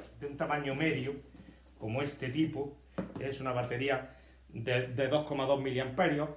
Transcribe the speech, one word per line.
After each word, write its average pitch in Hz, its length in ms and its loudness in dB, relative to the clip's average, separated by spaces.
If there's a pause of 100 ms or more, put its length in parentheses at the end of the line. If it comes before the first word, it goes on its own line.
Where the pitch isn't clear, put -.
(200)
de 147 80 -6
un 143 100 -8
tamaño 147 380 0
medio, 139 400 0 (640)
como 113 240 -2
este 143 280 -4
tipo, 143 460 0 (420)
que 131 120 -4
es 131 120 -6
una 131 100 0
batería 123 640 0 (340)
de, 123 380 0
de 127 200 2
dos 151 200 4
coma 135 180 0
dos 135 160 4
miliamperios. 135 760 2